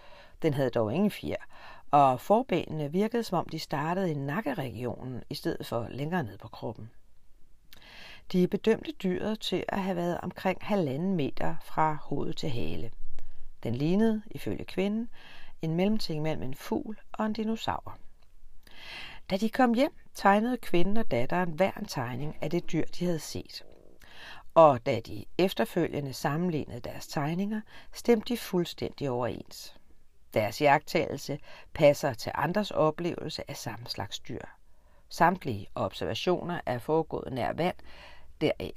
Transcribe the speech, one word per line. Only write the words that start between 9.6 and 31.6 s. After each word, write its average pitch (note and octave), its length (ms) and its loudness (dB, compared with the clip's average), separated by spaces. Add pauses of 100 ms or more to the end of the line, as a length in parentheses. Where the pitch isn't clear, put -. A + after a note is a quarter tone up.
at - 140 -2
have F#3 140 -2
været F3 260 -2
omkring F#3 400 -2
halvanden F3+ 540 0
meter D#3+ 460 2
fra D#3 320 2
hoved C#3+ 400 -2
til D#3+ 160 -2
hale. E2+ 420 2 (720)
Den A#2 120 0
lignede, G#3+ 460 4 (100)
ifølge - 340 -4
kvinden, G#3 440 -2 (520)
en D#3+ 140 0
mellemting F3+ 460 2
mellem D3+ 220 -2
en C3 100 0
fugl - 460 -4 (120)
og G#3+ 140 -2
en G#3+ 80 -2
dinosaur. A3 640 -4 (1300)
Da F#3+ 80 0
de G#3+ 120 0
kom B3 240 4
hjem, C4 220 2 (180)
tegnede G#3+ 440 4
kvinden F#3+ 400 10
og F#3 140 8
datteren E3+ 400 2
hver F#3+ 200 2
en G#3 140 -6
tegning B2+ 560 -4
af D3 80 -2
det E3+ 220 0
dyr, D#3 140 4
de - 200 0
havde E3+ 140 2
set. - 460 -10 (880)
Og D3 320 10
da A#2+ 140 0
de - 260 -10 (120)
efterfølgende E3 760 2
sammenlignede D#3 680 -2
deres - 280 -10
tegninger, F#3+ 540 -2 (320)
stemte A#3+ 400 2
de A3+ 40 -2
fuldstændig - 720 -2
overens. - 640 -6 (580)
Deres A2 280 0
iagttagelse C#3+ 800 2 (340)